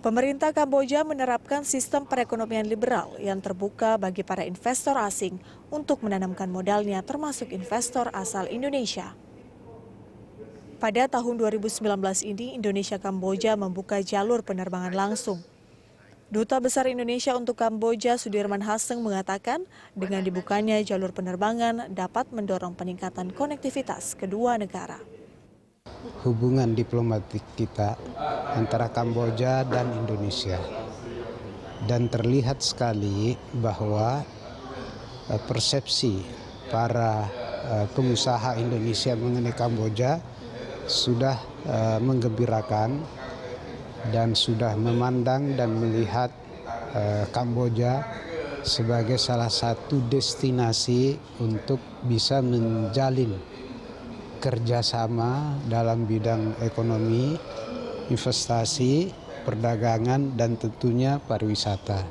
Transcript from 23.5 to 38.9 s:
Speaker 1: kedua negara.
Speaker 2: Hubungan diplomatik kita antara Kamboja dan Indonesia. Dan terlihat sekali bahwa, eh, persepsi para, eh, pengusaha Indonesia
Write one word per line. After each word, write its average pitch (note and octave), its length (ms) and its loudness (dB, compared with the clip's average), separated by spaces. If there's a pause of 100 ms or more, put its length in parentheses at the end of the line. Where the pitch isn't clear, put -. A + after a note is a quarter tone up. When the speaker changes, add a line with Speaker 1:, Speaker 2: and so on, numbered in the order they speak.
Speaker 1:
kedua A3+ 400 0
negara. F#3+ 400 -6 (1300)
Speaker 2:
Hubungan B2 480 4
diplomatik A2+ 800 0
kita G#2+ 480 -2 (560)
antara A#2 320 2
Kamboja A#2+ 800 2
dan B2 240 0
Indonesia. G#2 640 -2 (1300)
Dan A#2+ 240 2
terlihat B2 560 2
sekali G#2+ 720 2 (240)
bahwa, A2 640 2 (1040)
eh, G#2+ 80 2
persepsi G#2+ 880 0 (480)
para, A2+ 560 2 (400)
eh, G#2+ 240 2
pengusaha B2 640 2
Indonesia A#2 560 0